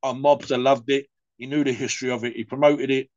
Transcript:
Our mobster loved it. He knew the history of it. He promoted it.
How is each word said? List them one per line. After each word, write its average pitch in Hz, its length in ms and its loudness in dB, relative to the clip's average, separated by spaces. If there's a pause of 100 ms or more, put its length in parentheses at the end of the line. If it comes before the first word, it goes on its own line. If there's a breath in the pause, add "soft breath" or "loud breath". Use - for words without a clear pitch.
Our 135 100 -4
mobster 139 480 2
loved 131 280 2
it. 139 160 0 (320)
He 120 80 -14
knew 143 180 0
the 135 80 2
history 127 400 -4
of 113 140 -4
it. 120 100 -6
He 117 80 -8
promoted 139 480 2
it. 135 240 -2